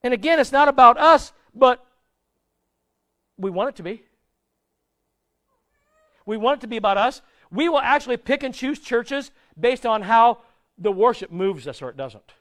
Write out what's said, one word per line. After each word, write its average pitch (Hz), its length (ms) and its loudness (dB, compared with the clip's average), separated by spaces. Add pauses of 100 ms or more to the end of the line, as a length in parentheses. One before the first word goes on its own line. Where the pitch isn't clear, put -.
And 247 120 -2
again, 302 260 0
it's 247 120 -2
not 285 160 4
about 254 280 6
us, 311 380 4 (200)
but 254 300 2 (1500)
we 190 140 -6
want 196 180 -4
it - 80 -12
to 185 60 -20
be. 196 200 -12 (2250)
We 214 140 -8
want 262 220 -2
it - 20 -18
to 240 60 -16
be 226 100 -8
about 196 180 0
us. 233 240 -2 (300)
We 285 180 -2
will 294 120 0
actually 247 360 -2
pick 285 260 -4
and 254 120 -10
choose 285 240 -8
churches 254 520 -6 (280)
based 247 260 -2
on 220 160 -2
how 226 380 2 (400)
the 202 120 -4
worship 202 400 0
moves 170 380 -6
us 131 140 -16
or 123 80 -12
it 131 80 -18
doesn't. 113 420 -16